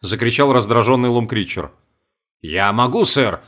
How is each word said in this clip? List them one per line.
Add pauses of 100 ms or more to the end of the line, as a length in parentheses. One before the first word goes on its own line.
закричал
раздражённый
Лум
Критчер. (680)
«Я
могу,
сэр,